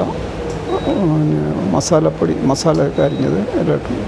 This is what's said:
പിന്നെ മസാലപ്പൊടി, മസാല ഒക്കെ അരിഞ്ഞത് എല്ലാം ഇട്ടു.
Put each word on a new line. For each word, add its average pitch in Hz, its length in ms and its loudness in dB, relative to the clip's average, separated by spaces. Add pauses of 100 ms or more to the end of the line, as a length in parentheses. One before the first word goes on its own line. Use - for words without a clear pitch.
(960)
പിന്നെ 151 480 2 (320)
മസാലപ്പൊടി, 160 600 2 (140)
മസാല 151 400 2
ഒക്കെ 147 160 0
അരിഞ്ഞത് 139 340 0 (200)
എല്ലാം 151 200 2
ഇട്ടു. - 160 -4 (120)